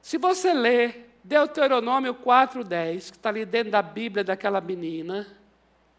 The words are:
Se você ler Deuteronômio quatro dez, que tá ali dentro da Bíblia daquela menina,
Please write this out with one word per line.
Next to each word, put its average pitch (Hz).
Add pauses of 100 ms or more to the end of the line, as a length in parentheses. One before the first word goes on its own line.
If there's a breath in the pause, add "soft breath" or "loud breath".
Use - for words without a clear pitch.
Se -
você 359
ler 240
Deuteronômio 262
quatro 254
dez, 170
que -
tá 226
ali 214
dentro 214
da 208
Bíblia 202
daquela 190
menina, 175 (720)